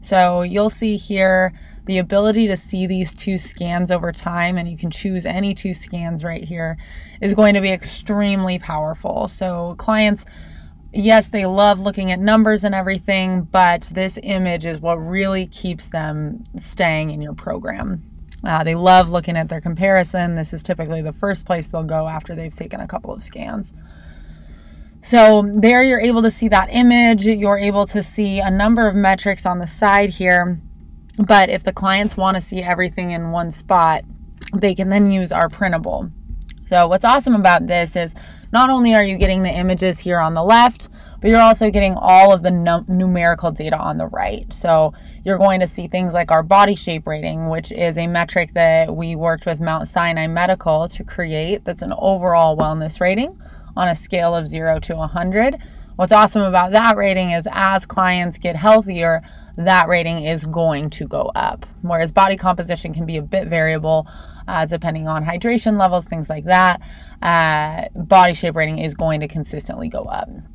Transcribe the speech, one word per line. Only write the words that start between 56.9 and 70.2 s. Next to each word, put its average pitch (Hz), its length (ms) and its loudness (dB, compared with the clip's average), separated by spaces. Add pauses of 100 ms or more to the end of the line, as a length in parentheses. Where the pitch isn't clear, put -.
rating 190 340 0
is 170 220 -2
as 190 320 0
clients 180 540 -2
get 170 180 -4
healthier, 175 640 4 (360)
that 170 300 4
rating 170 360 -2
is 156 220 -4
going 160 440 -2
to - 160 -12
go - 280 -4
up. - 320 -4 (160)
Whereas 165 300 -2
body 190 240 2
composition 175 580 -4
can 165 100 -6
be 165 140 -6
a 151 40 -6
bit 185 260 -6
variable, 160 580 -2 (420)
uh, 160 180 -2
depending 160 400 -6
on 156 180 -4
hydration 214 540 -2
levels, 180 280 2
things 160 220 -8
like 151 160 -8
that, 180 360 4 (400)
uh, 160 760 0
body 180 400 6
shape 160 220 -6
rating 156 220 -2
is 156 160 -6
going 156 260 -2
to 151 80 -8
consistently 151 600 -10
go - 160 -8
up. - 240 -8 (260)